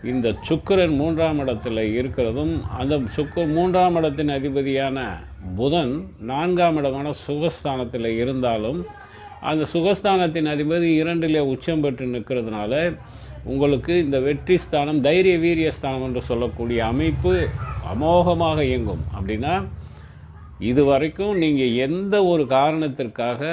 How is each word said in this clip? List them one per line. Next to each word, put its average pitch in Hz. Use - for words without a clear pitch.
இந்த 123
சுக்கிரன் 165
மூன்றாம் 156
இடத்துல 117
இருக்கிறதும், 127
அந்த 135
சுக்க-, 156
மூன்றாம் 180
இடத்தின் 151
அதிபதியான 135
புதன் 139
நான்காம் 170
இடமான 139
சுகஸ்தானத்தில் 131
இருந்தாலும், 123
அந்த 156
சுகஸ்தானத்தின் 175
அதிபதி 160
இரண்டிலே 165
உச்சம் 156
பெற்று 131
நிற்கிறதுனால 113
உங்களுக்கு 135
இந்த 139
வெற்றி 147
ஸ்தானம், 147
தைரிய 175
வீரிய 160
ஸ்தானம் 131
என்று 123
சொல்லக்கூடிய 117
அமைப்பு 156
அமோகமாக 165
இயங்கும். 113
அப்படின்னா 110
இதுவரைக்கும் 147
நீங்க 151
எந்த 190
ஒரு 165
காரணத்திற்காக 131